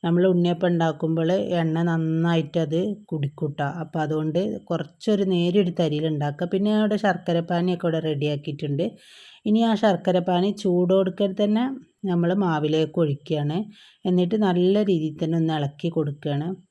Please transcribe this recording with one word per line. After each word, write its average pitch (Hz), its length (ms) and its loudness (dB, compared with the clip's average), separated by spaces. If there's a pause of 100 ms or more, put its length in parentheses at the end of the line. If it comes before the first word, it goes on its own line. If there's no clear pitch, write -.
നമ്മൾ 175 220 4
ഉണ്ണിയപ്പം 175 420 2
ഉണ്ടാക്കുമ്പോൾ 165 600 0 (240)
എണ്ണ 165 300 0
നന്നായിട്ടത് 160 920 0 (280)
കുടിക്കും 147 460 -6
ട്ടോ. 143 160 -4 (100)
അപ്പോൾ 160 240 -6
അതുകൊണ്ട് 156 380 -2 (260)
കുറച്ചൊരു 196 600 -2
നേരിയൊരു 180 480 2
തരിയിൽ 156 340 0
ഉണ്ടാക്കുക. 147 420 -2
പിന്നെ 196 240 0
അവിടെ 214 240 2
ശർക്കരപ്പാനിയൊക്കെ 175 880 0
ഇവിടെ 160 140 0
റെഡിയാക്കിയിട്ടുണ്ട്. 147 840 -4 (600)
ഇനി 214 160 2
ആ 226 140 2
ശർക്കരപ്പാനി 185 800 2
ചൂടോടുക്കൽ 190 760 2
തന്നെ 208 300 0 (400)
നമ്മൾ 175 340 2
മാവിലേക്ക് 156 600 0
ഒഴിക്കുകയാണ്. 147 600 -2 (460)
എന്നിട്ട് 180 340 2
നല്ല 185 440 2
രീതിയിൽ 156 320 0
തന്നെ 165 220 -2
ഒന്ന് 160 180 0
ഇളക്കി 147 340 -4
കൊടുക്കുകയാണ്. 147 600 -4 (220)